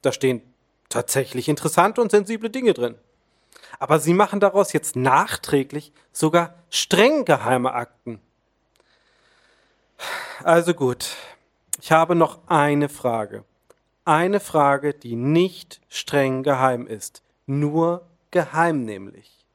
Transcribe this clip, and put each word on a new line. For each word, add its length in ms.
Da 100
stehen 300
tatsächlich 600
interessante 520
und 100
sensible 380
Dinge 240
drin. 220
Aber 200
Sie 140
machen 260
daraus 340
jetzt 220
nachträglich 960
sogar 420
streng 560
geheime 480
Akten. 460
Also 320
gut, 400
ich 100
habe 240
noch 320
eine 420
Frage. 540
Eine 340
Frage, 540
die 220
nicht 760
streng 540
geheim 440
ist, 340
nur 580
geheim 540
nämlich. 680